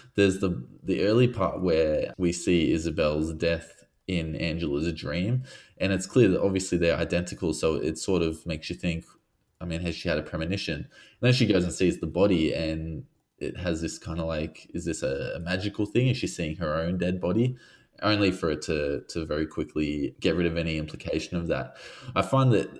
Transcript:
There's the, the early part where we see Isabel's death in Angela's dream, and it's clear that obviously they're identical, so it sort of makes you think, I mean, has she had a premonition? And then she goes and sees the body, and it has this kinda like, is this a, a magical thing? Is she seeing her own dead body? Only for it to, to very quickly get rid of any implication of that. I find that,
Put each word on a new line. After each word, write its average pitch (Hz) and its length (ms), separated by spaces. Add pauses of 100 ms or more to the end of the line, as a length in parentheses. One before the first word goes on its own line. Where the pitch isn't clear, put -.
(160)
There's 98 220
the, 92 280 (160)
the - 220
early 117 240
part 101 320
where 80 560
we 90 160
see 85 400
Isabel's 78 600
death 82 500 (240)
in 80 260
Angela's 82 600
dream, 92 500 (340)
and 98 140
it's 92 140
clear 120 220
that 90 140
obviously 95 360
they're 85 180
identical, 87 560
so 80 220
it 78 240
sort 92 240
of 80 240
makes 78 240
you 87 60
think, 82 280 (560)
I 90 40
mean, 85 180
has 87 120
she - 140
had 78 100
a 78 40
premonition? 82 540
And - 100 (340)
then 127 120
she 127 140
goes 95 180
and 85 80
sees 90 280
the 87 60
body, 82 460
and 80 520 (340)
it - 200
has 85 220
this 80 180
kinda 82 260
like, 80 500
is 85 100
this 82 180
a, 69 340
a - 20
magical 92 480
thing? 123 220
Is 123 80
she - 100
seeing 80 300
her 78 180
own 85 240
dead 87 220
body? 110 360 (460)
Only 104 300
for 87 180
it 73 120
to, 73 480
to 82 140
very 76 220
quickly 76 720
get 85 160
rid 87 120
of 82 100
any 80 200
implication 80 600
of 85 100
that. 67 300 (400)
I - 60
find 131 300
that, 98 160 (120)